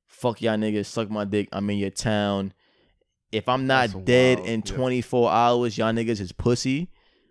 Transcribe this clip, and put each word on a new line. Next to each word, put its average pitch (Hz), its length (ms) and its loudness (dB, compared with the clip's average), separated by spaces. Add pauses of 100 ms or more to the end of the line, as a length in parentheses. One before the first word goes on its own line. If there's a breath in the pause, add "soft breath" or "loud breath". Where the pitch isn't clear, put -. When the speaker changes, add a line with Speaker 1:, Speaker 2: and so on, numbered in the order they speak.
Speaker 1:
fuck - 360 -4
y'all 110 140 0
niggas, 107 300 -2
suck 110 240 -6
my 107 140 -4
dick, 101 280 -2
I'm 101 180 -4
in 104 80 -2
your 98 120 -2
town. 101 600 -2 (800)
If 110 180 -4
I'm 131 180 0
not 131 240 2
Speaker 2:
That's 95 140 -10
Speaker 1:
dead 123 340 6
Speaker 2:
wild. 92 100 -8
Speaker 1:
in 113 180 -2
Speaker 2:
Yeah. - 80 -6
Speaker 1:
twenty-four 123 560 0
hours, 120 480 2
y'all 113 140 0
niggas 113 280 -2
is 90 120 -8
pussy." 131 580 -2 (400)